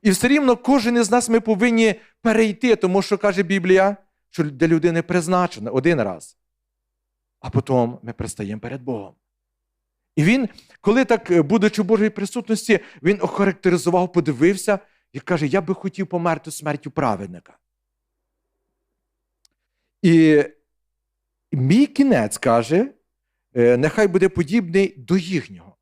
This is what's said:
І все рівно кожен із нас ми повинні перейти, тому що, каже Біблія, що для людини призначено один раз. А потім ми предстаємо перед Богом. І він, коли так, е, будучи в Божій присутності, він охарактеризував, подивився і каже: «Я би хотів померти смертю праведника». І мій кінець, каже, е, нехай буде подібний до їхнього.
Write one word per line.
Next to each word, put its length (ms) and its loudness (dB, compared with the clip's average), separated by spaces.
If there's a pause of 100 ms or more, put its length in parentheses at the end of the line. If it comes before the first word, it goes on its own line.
І 100 2
все 160 0
рівно 300 2
кожен 400 0
із 140 0
нас 180 0
ми 100 2
повинні 560 2 (260)
перейти, 540 2
тому 260 0
що, 160 -4
каже 260 0
Біблія, 540 2 (320)
що 140 -4
для 240 -2
людини 340 0
призначено 720 -4
один 280 0
раз. 360 -8 (1000)
А 100 -14
потім 520 0
ми 120 -14
предстаємо 480 -10
перед 200 -12
Богом. 340 -10 (1000)
І 80 0
він, 260 2 (320)
коли 240 2
так, 260 -2
е, 100 4
будучи 400 0
в 40 0
Божій 240 2
присутності, 720 -4 (240)
він 180 0
охарактеризував, 920 0
подивився 680 0 (340)
і 60 -12
каже: 280 -4
«Я 140 0
би 120 -6
хотів 340 -8
померти 440 -4
смертю 400 -8
праведника». 680 -6 (2500)
І 420 6 (1080)
мій 340 2
кінець, 520 0
каже, 500 0 (680)
е, 220 4
нехай 300 0
буде 220 2
подібний 680 -2
до 200 -2
їхнього. 640 -8